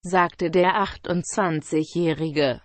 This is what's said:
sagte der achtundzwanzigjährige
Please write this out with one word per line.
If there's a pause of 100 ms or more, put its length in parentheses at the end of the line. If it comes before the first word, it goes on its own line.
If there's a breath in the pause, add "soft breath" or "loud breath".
sagte
der
achtundzwanzigjährige